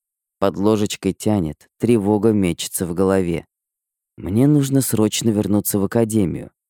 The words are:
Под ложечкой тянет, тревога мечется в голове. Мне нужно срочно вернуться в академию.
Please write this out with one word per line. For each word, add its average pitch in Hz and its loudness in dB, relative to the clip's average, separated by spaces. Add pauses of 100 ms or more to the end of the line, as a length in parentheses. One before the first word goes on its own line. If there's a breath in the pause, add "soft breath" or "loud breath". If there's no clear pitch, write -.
(400)
Под 92 0
ложечкой 101 0
тянет, 95 -4 (120)
тревога 107 2
мечется 92 -2
в 85 -6
голове. 95 0 (720)
Мне 107 0
нужно 135 2
срочно 110 0
вернуться 101 0
в 98 0
академию. 107 -2 (180)